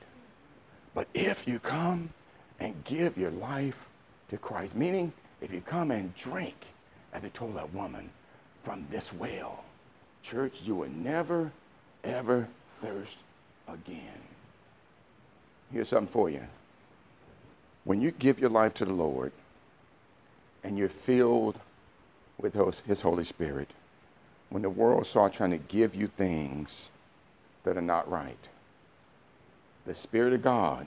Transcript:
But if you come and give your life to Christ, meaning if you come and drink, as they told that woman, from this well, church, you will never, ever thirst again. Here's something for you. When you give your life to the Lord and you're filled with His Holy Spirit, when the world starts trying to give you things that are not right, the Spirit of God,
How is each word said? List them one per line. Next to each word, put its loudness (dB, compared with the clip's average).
But -4
if 0
you 0
come -2
and -8
give 0
your -2
life -6
to -8
Christ, -8
meaning 0
if -10
you -6
come -2
and -4
drink, -8
as -8
they -10
told -10
that -10
woman, -10
from -10
this -8
well, -8
church, -6
you -2
will -4
never, -2
ever 0
thirst -10
again. -16
Here's -2
something 2
for 2
you. -6
When 4
you 2
give 4
your 6
life 6
to -2
the -2
Lord 0
and -4
you're 4
filled 4
with -2
His 0
Holy 4
Spirit, -4
when -4
the 0
world 4
starts 6
trying 2
to 2
give 2
you 0
things -2
that 0
are -2
not 0
right, -6
the -8
Spirit 2
of 2
God, 2